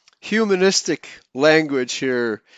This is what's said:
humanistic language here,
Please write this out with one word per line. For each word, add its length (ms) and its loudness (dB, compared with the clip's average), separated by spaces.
humanistic 880 -2
language 600 2
here, 500 -4